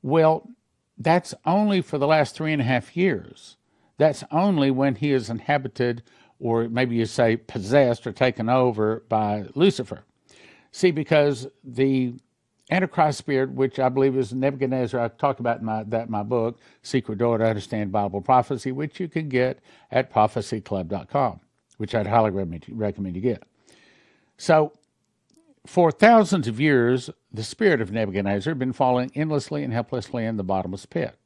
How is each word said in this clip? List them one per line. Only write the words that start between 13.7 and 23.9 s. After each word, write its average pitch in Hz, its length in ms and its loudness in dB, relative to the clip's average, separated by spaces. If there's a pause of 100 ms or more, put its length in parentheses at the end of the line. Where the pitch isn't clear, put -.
I 131 100 2
believe 131 280 2
is 120 160 -2
Nebuchadnezzar, 127 680 -2
I 117 80 -2
talked 139 300 -2
about 117 220 -2
in 110 60 -6
my, 110 180 -4
that 113 220 -4
in 113 40 -12
my 104 140 -4
book, 117 340 -2 (240)
Secret 113 360 -4
Door 117 200 2
to 113 80 2
Understand 104 460 -4
Bible 101 280 -2
Prophecy, 127 520 0
which 147 260 -10
you 175 100 -6
can 160 200 -6
get 127 320 -2 (300)
at 127 220 0
prophecyclub 107 760 -2
dot 98 200 -8
com, 123 300 -2 (380)
which 107 180 -8
I'd 107 140 0
highly 110 220 4
recommend, 87 400 -6
recommend 101 440 -6
you 95 80 -8
get. 113 220 -4 (920)